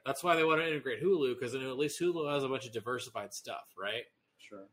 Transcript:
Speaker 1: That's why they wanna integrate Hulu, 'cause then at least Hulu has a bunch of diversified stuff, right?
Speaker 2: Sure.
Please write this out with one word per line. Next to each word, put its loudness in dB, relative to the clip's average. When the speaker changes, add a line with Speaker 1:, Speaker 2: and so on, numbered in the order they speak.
Speaker 1:
That's -4
why 6
they 4
wanna 6
integrate -2
Hulu, 4
'cause -2
then -4
at -4
least 0
Hulu 0
has 2
a 0
bunch -2
of -12
diversified -6
stuff, -10
right? -4
Speaker 2:
Sure. -18